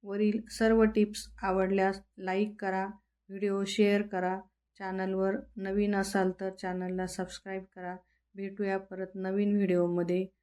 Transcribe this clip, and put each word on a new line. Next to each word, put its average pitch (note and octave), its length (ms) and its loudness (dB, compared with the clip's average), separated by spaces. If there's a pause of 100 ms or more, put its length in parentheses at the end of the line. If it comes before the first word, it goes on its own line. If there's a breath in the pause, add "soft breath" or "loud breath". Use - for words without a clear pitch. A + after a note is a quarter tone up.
वरील G#3 360 2 (100)
सर्व A3+ 340 6
टिप्स G#3+ 440 2 (160)
आवडल्यास F#3+ 580 2 (160)
लाईक G3+ 420 -2
करा, F#3+ 260 -2 (440)
व्हिडिओ G3 340 -2
शेअर G3+ 380 4
करा, F#3 380 -2 (400)
चॅनलवर F#3+ 560 -2 (200)
नवीन G3+ 400 0
असाल G3 440 0
तर F#3+ 100 -4
चॅनलला F#3 580 -6
सबस्क्राईब F#3 560 -8 (120)
करा. F3+ 200 -10 (400)
भेटूया G3 420 -4
परत F#3+ 380 -8
नवीन G3 400 0
व्हिडिओमध्ये. F3+ 720 2 (180)